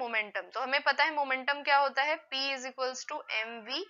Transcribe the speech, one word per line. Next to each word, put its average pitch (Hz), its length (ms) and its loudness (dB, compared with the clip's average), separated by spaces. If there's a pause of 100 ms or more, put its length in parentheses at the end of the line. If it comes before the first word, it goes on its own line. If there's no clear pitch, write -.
momentum? 214 520 -4
तो 220 60 -4
हमें 269 240 2
पता 285 200 4
है 311 100 2
मोमेंटम 277 500 0
क्या 285 140 6
होता 269 260 4
है, 302 140 0 (120)
P 269 120 -4 (160)
is 254 80 -8
equals 262 460 -4
to 302 100 -6 (100)
एम 226 300 -4
वी, 269 280 -6